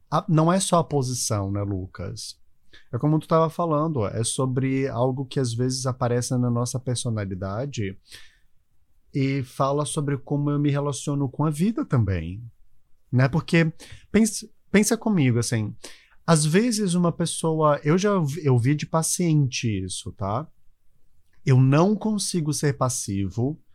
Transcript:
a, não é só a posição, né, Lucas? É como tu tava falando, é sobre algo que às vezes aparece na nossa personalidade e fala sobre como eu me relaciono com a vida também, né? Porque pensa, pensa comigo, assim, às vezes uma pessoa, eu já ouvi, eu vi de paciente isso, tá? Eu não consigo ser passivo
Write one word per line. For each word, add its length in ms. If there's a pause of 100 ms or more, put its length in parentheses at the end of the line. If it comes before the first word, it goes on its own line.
a, 180
não 240
é 80
só 200
a 40
posição, 680
né, 100
Lucas? 720 (560)
É 60
como 220
tu 80
tava 200
falando, 600
é 160
sobre 640
algo 360
que 160
às 140
vezes 320
aparece 500
na 140
nossa 300
personalidade 1160 (1160)
e 300
fala 420
sobre 320
como 320
eu 100
me 120
relaciono 580
com 160
a 60
vida 340
também, 580 (680)
né? 160
Porque 440 (400)
pensa, 380 (220)
pensa 260
comigo, 400
assim, 380 (500)
às 180
vezes 520
uma 160
pessoa, 720
eu 160
já 180
ouvi, 260
eu 140
vi 160
de 140
paciente 960
isso, 280
tá? 340 (960)
Eu 160
não 340
consigo 560
ser 220
passivo 880 (140)